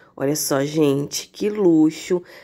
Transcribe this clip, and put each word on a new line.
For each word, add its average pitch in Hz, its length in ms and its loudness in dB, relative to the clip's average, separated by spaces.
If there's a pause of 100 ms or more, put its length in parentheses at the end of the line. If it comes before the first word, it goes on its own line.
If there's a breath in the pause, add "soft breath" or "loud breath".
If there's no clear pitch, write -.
(140)
Olha 143 220 -4
só, 147 260 -2
gente, 143 680 -2
que - 200 -6
luxo 175 760 2 (220 loud breath)